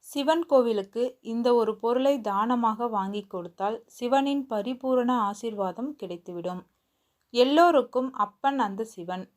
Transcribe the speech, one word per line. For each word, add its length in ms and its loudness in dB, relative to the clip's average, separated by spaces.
சிவன் 380 0
கோவிலுக்கு 560 2
இந்த 320 -2
ஒரு 220 2
பொருளை 440 2
தானமாக 680 0
வாங்கி 340 -4
கொடுத்தால் 560 -6
சிவனின் 580 0
பரிபூரண 640 0
ஆசீர்வாதம் 760 -4
கிடைத்துவிடும். 680 -10
எல்லோருக்கும் 800 4
அப்பன் 440 -2
அந்த 260 -2
சிவன். 400 -10